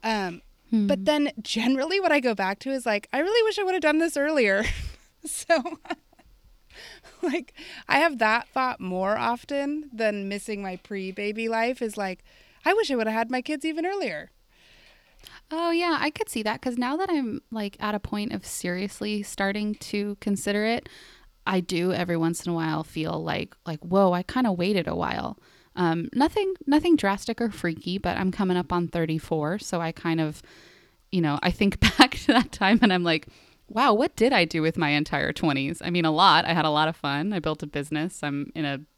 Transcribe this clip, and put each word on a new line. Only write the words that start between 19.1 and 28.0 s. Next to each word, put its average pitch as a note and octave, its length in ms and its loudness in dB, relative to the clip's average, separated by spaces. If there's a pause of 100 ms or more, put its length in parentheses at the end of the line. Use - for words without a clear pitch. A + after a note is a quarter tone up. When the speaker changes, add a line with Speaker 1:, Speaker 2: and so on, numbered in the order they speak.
Speaker 2:
starting G#3 520 -4
to G#3 440 -4
consider G3+ 440 0
it, A#3 240 -2 (580)
I F#3+ 140 2
do F3+ 320 0
every F3 240 0
once E3 300 0
in F3+ 60 -2
a - 20 -2
while D#3+ 300 -2
feel D#3 360 -6
like, E3 360 -4 (100)
like, D#3+ 140 -8
"Whoa, F#3 320 4
I F3+ 100 0
kinda B3 300 0
waited F3 340 0
a - 80 -2
while." - 420 -4 (380)
Um, E3 400 0
nothing, F#4+ 400 2 (120)
nothing D#4 300 6
drastic G3+ 440 0
or A#3 100 0
freaky, F3+ 480 -4
but F3+ 180 -2